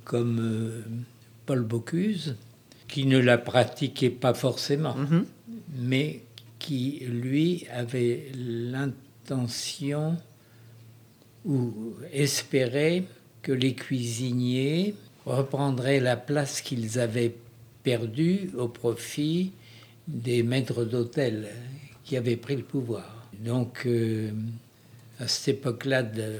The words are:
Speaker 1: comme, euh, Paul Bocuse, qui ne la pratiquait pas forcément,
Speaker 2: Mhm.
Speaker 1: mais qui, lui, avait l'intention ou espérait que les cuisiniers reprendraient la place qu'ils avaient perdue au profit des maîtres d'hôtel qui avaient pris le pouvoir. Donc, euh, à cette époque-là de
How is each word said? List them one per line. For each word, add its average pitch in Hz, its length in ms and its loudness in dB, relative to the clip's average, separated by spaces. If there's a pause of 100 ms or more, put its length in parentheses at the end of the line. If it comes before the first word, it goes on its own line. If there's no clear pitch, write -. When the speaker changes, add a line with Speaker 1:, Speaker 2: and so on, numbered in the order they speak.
Speaker 1:
comme, 120 360 2
euh, 113 400 -2 (640)
Paul 131 160 2
Bocuse, 151 760 -2 (520)
qui 135 180 -2
ne 131 140 8
la 123 180 8
pratiquait 123 720 2
pas 123 240 2
forcément, 139 640 0
Speaker 2:
Mhm. 147 300 4 (520)
Speaker 1:
mais 131 460 0 (340)
qui, 135 500 -4
lui, 131 640 0
avait 120 640 0
l'intention 131 1800 -4 (1300)
ou 117 480 -2 (180)
espérait 143 920 2 (380)
que 143 100 -2
les 131 240 2
cuisiniers 127 1200 0 (300)
reprendraient 135 720 2
la 123 180 4
place 143 440 -2
qu'ils 113 380 -2
avaient 117 360 2 (480)
perdue 139 720 2
au 120 100 -2
profit 156 840 -2 (560)
des 120 360 0
maîtres 120 420 0
d'hôtel 117 640 0 (540)
qui 131 140 -2
avaient 117 180 2
pris 139 200 -4
le 117 80 -4
pouvoir. 113 640 -6 (180)
Donc, 120 400 -2
euh, 113 460 2 (880)
à 120 80 -6
cette - 300 0
époque-là 131 460 0
de 110 360 -4